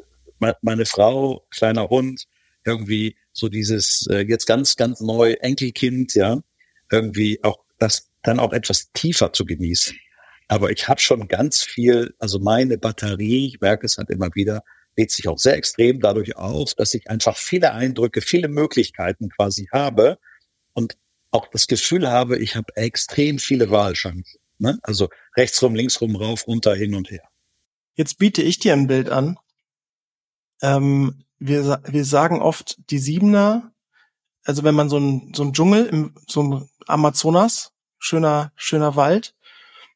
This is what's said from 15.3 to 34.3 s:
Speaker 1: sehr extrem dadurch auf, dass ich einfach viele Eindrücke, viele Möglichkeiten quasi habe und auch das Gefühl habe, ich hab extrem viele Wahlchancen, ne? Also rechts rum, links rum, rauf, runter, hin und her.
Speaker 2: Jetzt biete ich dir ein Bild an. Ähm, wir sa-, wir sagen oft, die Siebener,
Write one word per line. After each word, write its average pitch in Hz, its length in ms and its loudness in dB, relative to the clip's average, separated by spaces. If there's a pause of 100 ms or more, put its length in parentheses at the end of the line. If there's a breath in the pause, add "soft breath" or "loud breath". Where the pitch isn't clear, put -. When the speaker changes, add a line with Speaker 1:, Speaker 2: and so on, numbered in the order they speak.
Speaker 1:
sehr 139 180 4
extrem 123 440 2
dadurch 107 380 0
auf, 98 360 -4
dass - 200 -2
ich - 160 -8
einfach 110 280 -2
viele 175 360 0
Eindrücke, 120 480 -2
viele 170 260 0
Möglichkeiten 113 800 -2
quasi 101 440 -4
habe 131 440 2 (560 soft breath)
und 117 220 -4 (360)
auch 113 160 0
das - 180 -2
Gefühl 160 420 0
habe, 123 300 2
ich 113 180 -6
hab 110 220 -8
extrem 139 640 -2
viele 117 320 0
Wahlchancen, 92 680 -2 (200)
ne? 131 240 0
Also 101 260 -2 (260 soft breath)
rechts 123 260 0
rum, 120 120 2
links 120 280 -2
rum, 110 140 -2
rauf, 107 320 -6
runter, 113 280 0
hin 101 180 -4
und 95 160 -6
her. - 180 -16 (680)
Speaker 2:
Jetzt - 240 -4
biete 196 240 2
ich 175 160 0
dir 180 140 2
ein 139 120 4
Bild 131 240 0
an. 139 300 -2 (1200)
Ähm, 139 600 2 (160)
wir 143 240 0
sa-, 139 240 0
wir 143 180 -2
sagen 156 360 2
oft, - 360 -2 (140)
die 143 80 0
Siebener, 208 720 2 (720)